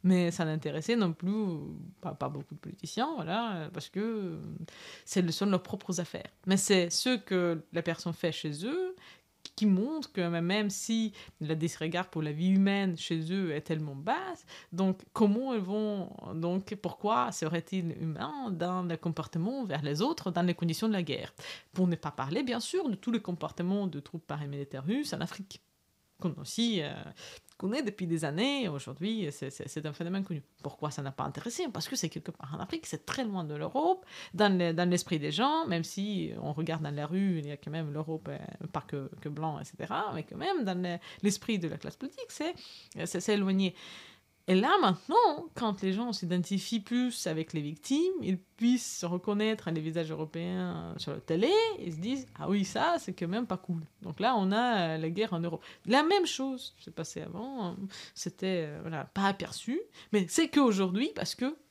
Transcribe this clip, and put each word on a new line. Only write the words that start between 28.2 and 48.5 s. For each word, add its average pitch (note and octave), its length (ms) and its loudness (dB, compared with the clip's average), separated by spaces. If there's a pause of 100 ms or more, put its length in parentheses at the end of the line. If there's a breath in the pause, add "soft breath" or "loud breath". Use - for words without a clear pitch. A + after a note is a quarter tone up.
années. A3+ 440 0
Aujourd'hui, D#3 640 -4
c'est, C3+ 180 -6
c'est, - 180 -10
c'est D3+ 180 -6
un D3 60 -4
phénomène F3+ 300 -4
connu. E3 200 -4 (200)
Pourquoi C#3+ 280 -4
ça C#3+ 120 -6
n'a C#3 100 -6
pas - 120 -4
intéressé ? A3+ 480 -4
Parce - 160 -6
que C4+ 80 -4
c'est E3 140 0
quelque D#3 200 -8
part C#3+ 240 -10
en D#3+ 40 -8
Afrique, D#4+ 280 -6
c'est - 200 -8
très - 180 -2
loin G3 200 -2
de D3 100 -6
l'Europe, D4+ 500 2 (300 loud breath)
dans G3+ 200 6
le, F3 180 4
dans F3 160 4
l'esprit F3 300 2
des D3 140 -2
gens, D4 340 2
même E3+ 180 0
si G3 460 -2 (120)
on D3 100 -2
regarde D#3+ 300 -2
dans D3 120 -4
la D3 120 -4
rue, F#3 320 2
il D3 80 -4
y D3 60 -8
a C#3+ 40 -8
quand - 140 -10
même D#3 200 -4
l'Europe, D#3 380 -4
euh, C#3+ 100 -8 (340)
pas D3 140 -2
que, C#3 240 -6 (120)
que D3 80 -4
blanc, D3+ 300 -4
et D3+ 40 -8
cetera, - 500 -4
mais D#3 100 -4
quand - 140 -12
même, E4 260 0
dans F#3 140 0
le, F3 200 -2 (240 loud breath)
l'esprit G3+ 360 0
de E3 100 -2
la - 100 -6
classe - 180 -8
politique, A#4 320 -10
c'est, E4+ 260 -4 (520 loud breath)
c'est, F3+ 140 -4
c'est G#3+ 140 2
éloigné. F#3+ 400 2 (720 loud breath)
Et F#3 100 8
là, A#3+ 240 6
maintenant, D#4+ 760 6
quand A3 260 0
les F#3+ 120 2
gens A#3 200 0
s'identifient F#3 680 0
plus A#3+ 480 0
avec D#3+ 240 -2
les D#3 80 0
victimes, C4+ 600 2
ils F#3 180 2
puissent - 600 2